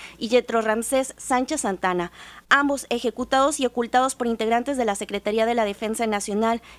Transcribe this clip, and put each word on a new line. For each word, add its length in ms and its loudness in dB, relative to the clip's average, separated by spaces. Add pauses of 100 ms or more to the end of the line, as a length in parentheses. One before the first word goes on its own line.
(180)
y 80 -6
Yetro 340 2
Ramsés 560 0
Sánchez 440 -2
Santana, 500 -2 (380)
ambos 420 2
ejecutados 720 0
y 60 2
ocultados 500 0
por 100 -4
integrantes 500 0
de 80 0
la 120 0
Secretaría 500 -2
de 80 0
la 100 2
Defensa 440 -2
Nacional 540 0 (160)